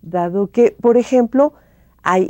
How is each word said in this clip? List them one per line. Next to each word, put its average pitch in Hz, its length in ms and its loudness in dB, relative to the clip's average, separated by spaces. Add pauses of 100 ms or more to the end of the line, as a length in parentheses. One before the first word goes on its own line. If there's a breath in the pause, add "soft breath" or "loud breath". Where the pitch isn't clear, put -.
dado 175 480 -4
que, 240 280 2
por 240 180 2
ejemplo, 254 560 0 (500 soft breath)
hay 185 260 0